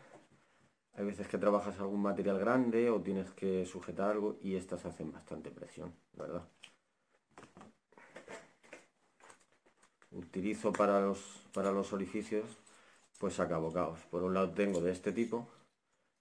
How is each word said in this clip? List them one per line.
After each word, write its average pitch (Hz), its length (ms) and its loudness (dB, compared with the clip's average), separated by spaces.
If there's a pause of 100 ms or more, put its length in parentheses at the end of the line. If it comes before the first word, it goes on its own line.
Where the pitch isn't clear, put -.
(960)
Hay 101 100 -4
veces 101 220 -4
que 113 100 0
trabajas 101 420 4
algún 101 220 -2
material 98 380 2
grande 120 500 4
o 107 100 2
tienes 95 300 -2
que 92 340 0
sujetar 90 460 -2
algo 107 320 0
y 95 140 -2
estas 90 300 -6
hacen 82 260 -8
bastante 78 400 -12
presión, - 420 -14 (200)
¿verdad? 82 360 -8 (3500)
Utilizo 95 640 0
para 101 260 6
los, 98 540 -2
para 98 180 2
los 98 220 0
orificios, 107 640 -4 (640)
pues 95 160 -2
sacabocados. 82 720 0
Por 87 160 -2
un 92 100 2
lado 92 180 4
tengo 101 300 2
de 90 100 4
este 92 220 -2
tipo, 117 340 -2 (720)